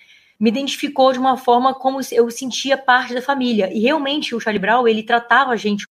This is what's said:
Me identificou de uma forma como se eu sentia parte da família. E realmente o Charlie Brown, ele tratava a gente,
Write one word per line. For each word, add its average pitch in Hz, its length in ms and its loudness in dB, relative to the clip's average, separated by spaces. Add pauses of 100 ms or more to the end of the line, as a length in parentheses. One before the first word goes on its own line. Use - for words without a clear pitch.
(380)
Me 220 120 2
identificou 269 640 0
de 247 40 -4
uma 254 200 0
forma 247 360 2
como 269 280 -4
se - 120 -10
eu 233 160 4
sentia 262 460 -4
parte 254 380 2
da 240 80 -4
família. 247 500 0
E 220 80 -4
realmente 277 540 -2
o 226 60 -6
Charlie 214 200 -4
Brown, 226 260 2
ele 220 160 2
tratava 240 500 2
a 226 40 0
gente, 208 340 -4